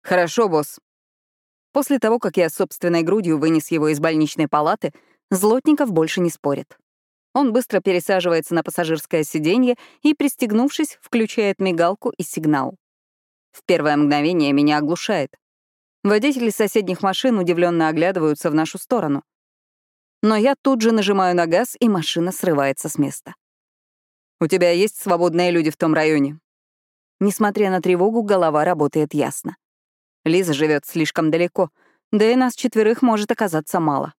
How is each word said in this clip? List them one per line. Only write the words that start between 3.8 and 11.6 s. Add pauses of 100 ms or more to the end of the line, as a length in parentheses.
из
больничной
палаты, (360)
Злотников
больше
не
спорит. (560)
Он
быстро
пересаживается
на
пассажирское
сиденье (260)
и,
пристегнувшись,
включает
мигалку